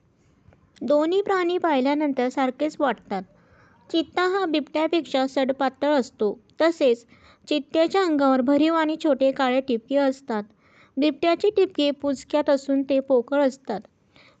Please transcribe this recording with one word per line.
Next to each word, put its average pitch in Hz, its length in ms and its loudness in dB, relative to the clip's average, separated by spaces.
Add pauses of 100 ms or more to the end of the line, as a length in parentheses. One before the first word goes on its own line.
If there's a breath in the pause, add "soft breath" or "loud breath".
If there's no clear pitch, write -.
(800)
दोन्ही 320 400 0
प्राणी 359 360 -2
पाहिल्यानंतर 285 720 0
सारखेच 269 500 -2
वाटतात. 220 420 -4 (720 soft breath)
चित्ता 339 360 -2
हा 381 180 -2
बिबट्यापेक्षा 302 840 -2
सडपातळ 269 640 -2
असतो. 226 480 -2 (220)
तसेच 294 440 2 (420 soft breath)
चित्त्याच्या 320 540 0
अंगावर 277 400 2
भरीव 285 320 2
आणि 320 300 0
छोटे 269 280 2
काळे 262 300 0
ठिपके 262 340 -4
असतात. 269 480 -2 (540 soft breath)
बिबट्याची 339 520 0
ठिपके 370 420 0
पुचक्यात 285 580 -4
असून 277 340 0
ते 269 160 0
पोकळ 269 480 0
असतात. 247 340 -6 (600 soft breath)